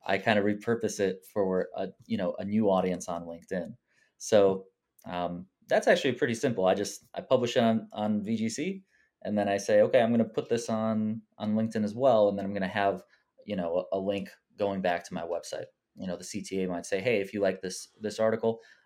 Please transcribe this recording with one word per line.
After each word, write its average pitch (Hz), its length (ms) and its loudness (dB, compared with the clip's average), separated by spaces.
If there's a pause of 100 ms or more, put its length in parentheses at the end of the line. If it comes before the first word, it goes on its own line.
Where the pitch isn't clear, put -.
I 98 140 0
kind 107 200 2
of 98 60 0
repurpose 107 560 -2
it 95 320 -2
for 92 420 0
a, 95 140 -6 (180)
you 110 120 -4
know, 90 200 -2
a 101 60 -8
new 104 220 2
audience 92 420 2
on 85 140 -6
LinkedIn. 85 520 -8 (440)
So, 98 480 4 (400)
um, 87 400 -4 (220)
that's 214 200 2
actually 180 240 4
pretty 123 220 0
simple. 113 320 0
I 92 80 6
just, - 400 -6
I 95 80 -10
publish 120 340 2
it 127 60 4
on, 113 320 2
on 107 280 0
V 110 140 -2
G 110 140 -2
C, 190 320 -6 (400)
and 104 160 -2
then 101 100 2
I 101 80 2
say, 104 240 4
"Okay, 117 220 6
I'm 113 80 2
gonna 117 140 4
put - 260 -6
this 117 180 -2
on, 110 540 -2 (160)
on 107 160 -2
LinkedIn 110 280 0
as 101 120 -2
well," 113 340 6
and 98 100 0
then 98 60 -4
I'm 98 80 -4
gonna 95 160 -2
have, 101 360 0 (420)
you 101 100 -4
know, 87 340 -2
a, 95 60 -2
a - 20 0
link 98 300 -2 (300)
going 98 240 0
back 87 260 0
to 92 60 -10
my 80 80 -6
website. 85 440 -6 (300)
You 92 100 -12
know, 90 100 -6
the 90 80 -14
C 98 180 -10
T 95 200 -4
A 92 60 -2
might 87 160 -6
say, 95 160 -4
"Hey, 107 200 0
if 98 120 -6
you 104 80 -4
like 95 220 0
this, - 260 -10 (100)
this 107 220 -8
article, 113 400 0 (260)